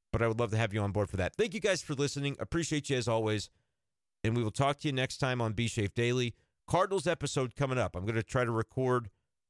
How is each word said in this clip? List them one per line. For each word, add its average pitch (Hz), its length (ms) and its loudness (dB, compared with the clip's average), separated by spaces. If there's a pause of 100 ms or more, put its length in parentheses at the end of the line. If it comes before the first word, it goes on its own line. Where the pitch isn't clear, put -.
(140)
But 113 80 0
I 117 60 4
would 113 120 0
love 113 120 0
to 110 60 0
have 110 160 0
you 107 80 0
on 101 120 0
board 104 160 0
for 98 80 -6
that. 92 180 0
Thank 202 180 0
you 170 60 -4
guys 185 220 0
for - 120 -6
listening. 139 460 -2
Appreciate 156 500 -2
you 139 60 2
as 120 140 0
always. 107 400 0 (760)
And 113 120 2
we 120 80 2
will 110 60 0
talk 139 300 0
to - 80 -4
you 143 60 0
next 127 240 -2
time 127 240 0
on 110 120 0
Be 117 140 0
Safe 101 260 -2
Daily. 120 400 0 (320)
Cardinals 185 400 2
episode 143 500 -2
coming 131 220 0
up. 95 200 -2
I'm 90 80 -6
gonna 110 180 0
try 123 220 0
to 117 60 0
record 120 580 0 (400)